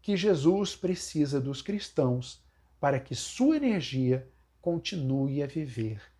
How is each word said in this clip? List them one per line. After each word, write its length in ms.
que 140
Jesus 600
precisa 640
dos 220
cristãos 800
para 180
que 160
sua 420
energia 720
continue 840
a 40
viver 560